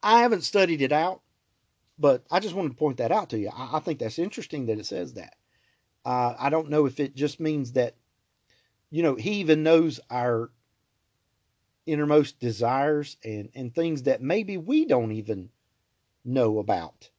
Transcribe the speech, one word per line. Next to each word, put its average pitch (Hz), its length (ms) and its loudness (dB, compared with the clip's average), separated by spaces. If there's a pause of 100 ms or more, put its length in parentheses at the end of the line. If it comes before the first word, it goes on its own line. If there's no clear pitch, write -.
I 220 200 6
haven't 233 200 4
studied 170 400 2
it 131 100 2
out, 170 300 0 (760)
but 139 320 4
I 175 80 2
just 190 160 -6
wanted 180 140 -2
to 120 60 -12
point 139 220 -2
that 120 140 0
out 196 180 0
to 117 80 -6
you. 101 180 -6
I, 127 220 -6
I - 40 0
think 156 180 -6
that's 110 180 -6
interesting 165 480 -6
that 110 140 -2
it - 80 -12
says - 260 -8
that. 95 220 -16 (680)
Uh, 123 360 -2
I 131 100 -2
don't 151 220 -2
know 151 160 4
if 123 120 -6
it 139 160 -4
just 147 240 -4
means 147 340 -4
that, 123 200 0 (960)
you 160 140 -2
know, 147 100 2
he 127 200 -4
even 160 280 2
knows 160 380 4 (100)
our 120 400 -2 (1400)
innermost 147 540 2
desires 135 840 0
and, 107 300 -10
and 127 220 -10
things 165 280 -2
that 131 200 0
maybe 190 340 -2
we 269 280 2
don't 123 260 2
even 107 380 -6 (760)
know 123 320 2
about. 95 600 -4